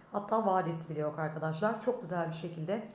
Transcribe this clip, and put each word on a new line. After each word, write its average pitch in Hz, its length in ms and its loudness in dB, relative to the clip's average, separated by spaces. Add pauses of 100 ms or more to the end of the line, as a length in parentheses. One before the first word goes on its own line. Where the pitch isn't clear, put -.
(100)
Hatta 214 340 2
vadesi 170 440 2
bile 151 100 -2
yok 151 200 0
arkadaşlar. 160 600 0
Çok 247 200 0
güzel 170 260 -2
bir 160 80 -4
şekilde 180 600 -4